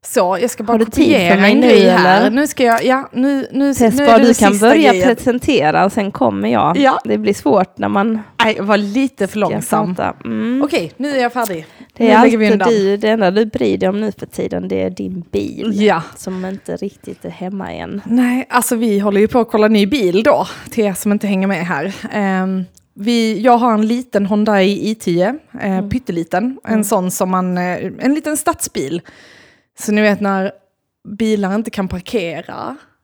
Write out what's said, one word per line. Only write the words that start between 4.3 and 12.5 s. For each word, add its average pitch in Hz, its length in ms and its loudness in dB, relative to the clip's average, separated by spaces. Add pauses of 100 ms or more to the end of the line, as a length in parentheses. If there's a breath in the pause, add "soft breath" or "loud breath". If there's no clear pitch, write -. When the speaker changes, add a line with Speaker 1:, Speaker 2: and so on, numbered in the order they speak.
Speaker 2:
kan 202 180 4
Speaker 1:
sista 202 140 2
Speaker 2:
börja 294 260 6
Speaker 1:
grejen. 185 240 2
Speaker 2:
presentera 185 680 2
och 196 80 0
sen 196 200 -4
kommer 110 360 -2
jag. 147 280 2
Speaker 1:
Ja. 269 280 2
Speaker 2:
Det 214 140 -2
blir 214 160 0
svårt 208 440 0
när 202 100 -4
man 208 340 -2 (220)
Speaker 1:
Nej, 220 120 0
jag - 80 -6
var 208 120 2
lite 208 500 -2
för 185 60 -6
Speaker 2:
ska 214 80 -6
Speaker 1:
långsam. 185 540 -2
Speaker 2:
prata. 180 300 -4
Mm. 226 400 -4
Speaker 1:
Okej, 277 320 -4
nu 285 200 -6
är 254 60 0
jag 240 100 -2
färdig. 202 340 -6 (300 loud breath)
Speaker 2:
Det 233 80 -2
Speaker 1:
Nu 240 60 6
Speaker 2:
är 214 120 8
Speaker 1:
lägger 226 160 4
vi 214 80 2
Speaker 2:
alltid 208 140 4